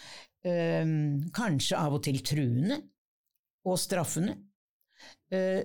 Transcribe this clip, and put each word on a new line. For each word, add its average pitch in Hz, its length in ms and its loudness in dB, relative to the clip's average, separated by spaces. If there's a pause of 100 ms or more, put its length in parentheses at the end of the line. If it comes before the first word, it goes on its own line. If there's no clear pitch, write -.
(440)
ehm, 160 880 2
kanskje 196 460 0
av 143 160 2
og 147 80 -2
til 135 160 0
truende 151 640 0 (840)
og 180 140 0
straffende, 180 560 -2 (960)
eh, 190 340 0